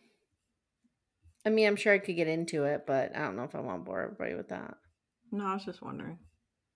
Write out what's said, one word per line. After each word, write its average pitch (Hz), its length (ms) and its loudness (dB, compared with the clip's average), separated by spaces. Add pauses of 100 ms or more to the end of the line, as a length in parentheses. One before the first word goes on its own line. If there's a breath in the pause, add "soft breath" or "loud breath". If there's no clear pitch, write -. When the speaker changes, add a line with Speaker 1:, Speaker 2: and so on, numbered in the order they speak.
(1500 soft breath)
Speaker 1:
I 214 40 6
mean, 220 180 6
I'm 202 80 4
sure 208 180 6
I 196 60 8
could 196 160 -4
get 170 100 2
into 160 380 0
it, 147 200 0
but 135 320 0
I - 40 -2
don't 110 160 -2
know 120 80 -4
if - 100 -8
I - 60 -6
wanna 92 240 -6
bore 92 180 -4
everybody - 320 -4
with - 140 -6
that. - 260 -8 (560)
Speaker 2:
No, 202 160 -4
I 190 80 0
was 196 100 -6
just - 180 -10
wondering. - 360 -10 (580)